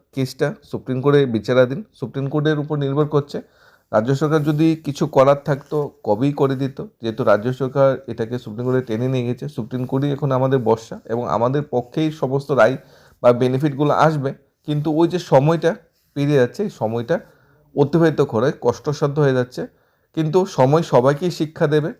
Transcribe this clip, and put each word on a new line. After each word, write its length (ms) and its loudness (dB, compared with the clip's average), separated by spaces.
কেসটা 340 -2
সুপ্রিম 340 -6
কোর্টে 220 6
বিচারাধীন, 540 2
সুপ্রিম 320 -6
কোর্টের 260 0
উপর 160 -6
নির্ভর 300 0
করছে। 240 -2
রাজ্য 180 2
সরকার 220 2
যদি 240 2
কিছু 180 -4
করার 320 4
থাকতো 280 -4
কবেই 260 0
করে 300 0
দিত, 160 -6
যেহেতু 220 -4
রাজ্য 240 2
সরকার 280 2
এটাকে 260 -6
সুপ্রিম 280 -10
কোর্টে 220 0
টেনে 200 -2
নিয়ে 200 -2
গেছে। 200 -6
সুপ্রিম 420 -8
কোর্টই 260 -2
এখন 120 -2
আমাদের 200 2
ভরসা 380 0
এবং 120 -4
আমাদের 260 0
পক্ষেই 380 -2
সমস্ত 400 -4
রায় 240 4
বা 100 6
বেনিফিটগুলো 600 0
আসবে, 240 0
কিন্তু 220 -2
ওই 100 4
যে 100 -4
সময়টা 520 2
পেরিয়ে 280 2
যাচ্ছে, 200 -2
এই 180 -6
সময়টা 360 -2
অতিবাহিত 460 2
করে 160 0
কষ্টসাধ্য 640 -2
হয়ে 140 2
যাচ্ছে। 240 -4
কিন্তু 300 0
সময় 360 4
সবাইকেই 580 2
শিক্ষা 260 -2
দেবে। 340 0